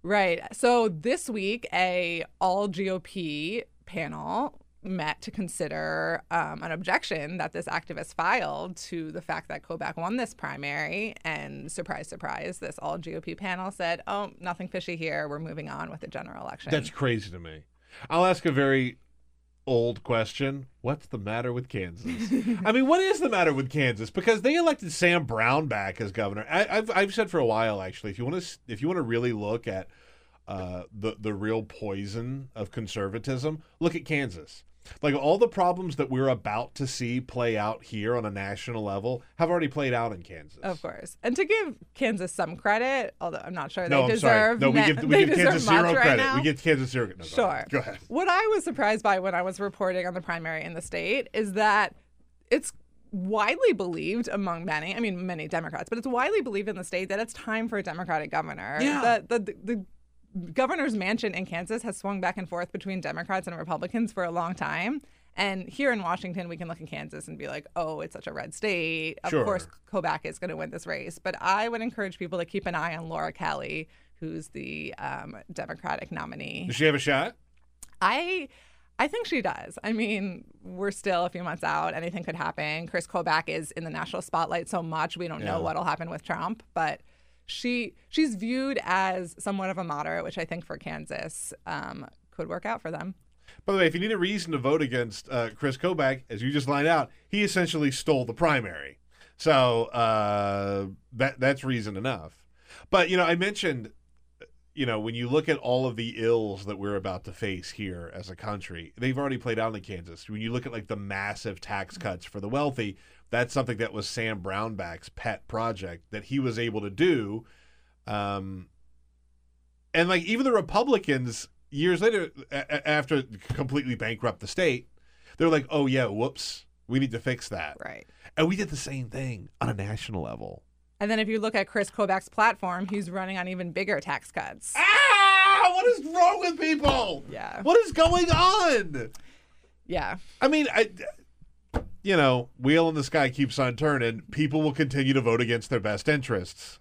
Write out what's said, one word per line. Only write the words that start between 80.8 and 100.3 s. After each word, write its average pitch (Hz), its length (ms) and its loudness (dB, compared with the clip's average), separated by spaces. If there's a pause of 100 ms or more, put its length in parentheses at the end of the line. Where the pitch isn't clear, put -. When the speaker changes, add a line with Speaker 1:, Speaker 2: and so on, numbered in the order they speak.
Speaker 1:
still 185 340 0
a 180 60 -2
few 180 140 -10
months 165 200 -6
out. 156 300 0
Anything 170 300 -6
could 160 120 -6
happen. 156 520 -4
Chris 170 180 -4
Kobach 165 420 0
is 160 220 -6
in 165 140 -8
the 160 60 -8
national 156 300 -6
spotlight 170 480 -2
so 180 140 -2
much. 165 340 -2
We 175 120 -6
don't 160 120 -8
know 165 180 -2
Speaker 2:
Yeah. 165 60 -2
Speaker 1:
what'll 160 200 -2
happen 165 260 -2
with 165 140 -10
Trump, 185 380 -6 (120)
but 156 260 -2 (480)
she, 240 460 -4 (140)
she's 311 260 2
viewed 247 480 -2
as 185 560 0
somewhat 190 320 -2
of 180 80 -4
a 190 60 -4
moderate, 160 400 -4
which 160 140 -8
I 165 60 -4
think 165 200 -8
for 156 140 -10
Kansas, - 720 -8 (120)
um, 151 420 -8 (260)
could 165 160 -8
work 170 180 -6
out 220 160 -4
for 160 80 -6
them. 165 240 -8 (500)
Speaker 2:
By 196 100 2
the 196 40 4
way, 185 80 8
if 156 80 4
you 175 60 -2
need 208 100 0
a 220 80 0
reason 180 320 0
to 151 80 0
vote 143 240 4
against, 120 480 -2
uh, 120 240 0
Chris 135 220 -2
Kobach, 135 520 2
as 110 140 -6
you 131 80 0
just 143 180 0
lined 143 200 4
out, 156 200 4 (200)
he 208 160 2
essentially 170 480 2
stole 135 320 2
the 120 100 -4
primary. 98 640 0 (380)
So, 127 500 6
uh, 101 1000 2 (260)